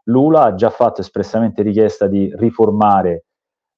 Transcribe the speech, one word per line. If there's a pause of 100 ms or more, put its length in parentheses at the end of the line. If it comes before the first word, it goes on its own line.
Lula
ha
già
fatto
espressamente
richiesta
di
riformare, (520)